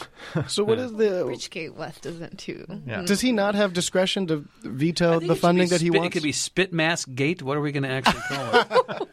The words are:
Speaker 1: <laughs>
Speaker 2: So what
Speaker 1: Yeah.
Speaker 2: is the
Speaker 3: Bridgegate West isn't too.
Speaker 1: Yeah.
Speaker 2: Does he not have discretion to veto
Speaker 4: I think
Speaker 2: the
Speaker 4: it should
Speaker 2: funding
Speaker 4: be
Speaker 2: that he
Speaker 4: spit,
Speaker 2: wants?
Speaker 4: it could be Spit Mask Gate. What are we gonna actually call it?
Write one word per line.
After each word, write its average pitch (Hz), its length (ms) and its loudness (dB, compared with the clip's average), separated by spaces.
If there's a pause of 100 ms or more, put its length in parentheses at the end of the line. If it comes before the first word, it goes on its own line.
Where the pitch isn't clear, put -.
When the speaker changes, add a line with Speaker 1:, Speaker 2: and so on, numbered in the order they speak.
(240)
Speaker 1:
<laughs> 147 240 -4
Speaker 2:
So 208 160 -2
what 220 140 2
Speaker 1:
Yeah. 254 80 -4
Speaker 2:
is 226 80 -10
the 196 320 0
Speaker 3:
Bridgegate 135 500 -8
West 151 300 -12
isn't 170 340 -12
too. - 260 -12 (220)
Speaker 1:
Yeah. 113 140 -6
Speaker 2:
Does 190 180 0
he 254 140 2
not 202 220 2
have 202 180 2
discretion 185 540 0
to 151 180 -2 (160)
veto 165 540 2
Speaker 4:
I 165 40 2
think 165 80 -2
Speaker 2:
the 165 60 4
Speaker 4:
it - 20 2
should - 60 -2
Speaker 2:
funding 180 240 6
Speaker 4:
be 170 60 2
Speaker 2:
that 175 100 4
he 170 60 2
Speaker 4:
spit, 165 120 4
Speaker 2:
wants? 175 80 0
Speaker 4:
it 180 100 -4
could 156 60 0
be 147 80 0
Spit - 400 -2
Mask 160 420 -2
Gate. 143 300 0
What 135 140 -2
are - 40 -2
we 147 120 -2
gonna 139 160 -2
actually 131 320 0
call - 340 -2
it? 466 580 2